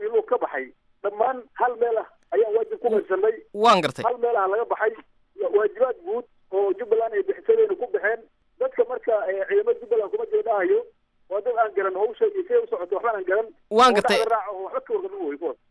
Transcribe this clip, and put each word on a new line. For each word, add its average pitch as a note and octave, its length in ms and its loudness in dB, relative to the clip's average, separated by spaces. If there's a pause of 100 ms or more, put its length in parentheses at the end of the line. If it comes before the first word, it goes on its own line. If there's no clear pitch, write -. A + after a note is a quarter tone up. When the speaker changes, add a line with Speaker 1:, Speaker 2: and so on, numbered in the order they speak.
Speaker 1:
iyo G#3 120 -6
Luuq A3 160 2
ka - 80 0
baxay, C3 320 -6 (340)
dhammaan A3+ 380 -2 (120)
hal B3 240 0
meel A3+ 200 0
ah - 100 -4 (240)
ayaan G#3+ 240 2
waajib A3 240 -2
ku A#3+ 100 0
qaybsannay. G#3 460 0 (180)
Speaker 2:
Waan G#3 280 4
gartay. D3+ 240 -2
Speaker 1:
Hal A#3+ 120 0
meel A#3 200 0
ah G3 100 2
laga G#3 180 -2
baxay, G#3 280 0 (440)
wa-, G#4 120 -2
waajibaad G#4 560 0
guud F4 200 -4 (260)
oo G3 220 2
Jubbaland A3 400 -2
ay G3+ 100 0
bixisay - 340 0
bayna G#3+ 180 4
ku B3 140 -6
baxeen. G#3+ 320 -2 (380)
Dadka B3+ 260 0
marka, A#3+ 280 -2 (160)
ee, G3 200 -2
ciidamada G3+ 320 2
Jubbaland G#4 300 -2
kuma A4 140 0
jiro G#4+ 180 0
dhahayo, G4 360 2 (500)
waa G3+ 120 -4
dad A#3+ 160 -2
aan A3 180 2
garan F#3+ 220 -2
hawsha A3 280 0
iyo G3 180 0
siday A#3+ 180 2
u A3+ 80 -4
socoto, F3+ 260 -4
waxba A3+ 220 -2
aan F#3 80 -8
garan. G3+ 220 0 (220)
Speaker 2:
Waan A#3+ 220 6
Speaker 1:
Oo A3 40 4
Speaker 2:
gartay. G3+ 220 2
Speaker 1:
dhacda A3 180 0
raaca G3+ 180 -4
oo F#3 100 -8
waxba C4+ 180 -8
ka B3 120 -10
warqabin C4+ 320 -4
weeye C#3+ 120 -4
kuwaas. C#3+ 200 -6 (140)